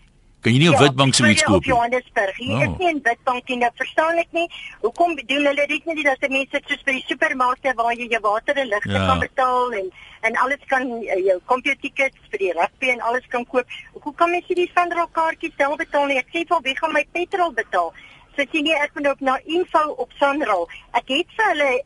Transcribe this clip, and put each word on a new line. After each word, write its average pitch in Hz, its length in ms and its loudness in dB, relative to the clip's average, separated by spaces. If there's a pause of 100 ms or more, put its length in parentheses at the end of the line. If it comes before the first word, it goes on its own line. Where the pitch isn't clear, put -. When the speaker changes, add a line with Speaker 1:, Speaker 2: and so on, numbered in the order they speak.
(420)
Speaker 1:
Kan 113 120 2
jy 127 60 6
nie 165 100 8
op 143 100 6
Speaker 2:
Ja, - 60 4
Speaker 1:
Witbank 135 300 4
so - 100 4
iets 214 160 4
Speaker 2:
Pretoria 311 40 2
Speaker 1:
koop - 100 4
Speaker 2:
of - 100 2
Speaker 1:
nie? 262 80 2
Speaker 2:
Johannesburg. 233 640 0
Hier 247 180 -6
Speaker 1:
Oh. 247 60 0 (120)
Speaker 2:
is - 40 -6
nie 359 120 0
in 311 140 -2
Witbank 247 440 -2
nie. 247 100 -4
Nou 240 180 0
verstaan 330 420 -2
ek 339 140 -2
nie, 339 180 -4 (320)
hoekom 339 340 0
doen 269 300 0
hulle 285 220 2
dit 294 180 -4
nie, 311 180 -4
dat 269 160 2
die 277 100 -2
mense 269 380 -2
soos 285 160 -6
by 269 80 -2
die 262 160 -4
supermarkte 262 680 -2
waar 233 200 0
jy 233 140 -8
jou 226 120 0
water 214 360 -2
en 269 100 -2
ligte 208 240 -4
Speaker 1:
Ja. - 160 0
Speaker 2:
kan - 120 2
betaal 247 540 0
en, 190 180 -6 (300)
en 226 160 -2
alles 262 300 0
kan, 262 140 0 (220)
eh, 381 220 0
jou 190 200 2
computertickets 269 720 -2 (140)
vir 196 80 -6
die 185 140 0
rugby 254 360 -2
en 240 120 -4
alles 240 280 -2
kan 247 160 -4
koop. 247 200 -2 (280)
Hoe - 220 -12
kan 339 160 2
mens 349 180 -2
nie 359 60 -2
die 349 200 0
Sanral 339 320 0
kaartjies 320 500 -2
self 294 200 0
betaal 294 300 0
nie? 277 100 0
Ek 254 160 -4
sê 339 140 -2
vir 339 140 2
wie 262 160 -4
gaan 311 160 -2
my 294 180 0
petrol 349 420 -2
betaal? 180 400 -2 (440)
Sy 285 40 0 (100)
sê, 311 100 -2
"Nee, 311 140 0
ek 294 200 -2
moet 294 120 -2
ook 269 140 -2
na 262 240 0
info 330 340 0 (180)
op - 220 -8
Sanral." 277 480 0 (260)
Ek 240 140 -2
het 285 180 -2 (120)
vir 440 80 2
hulle, 285 400 0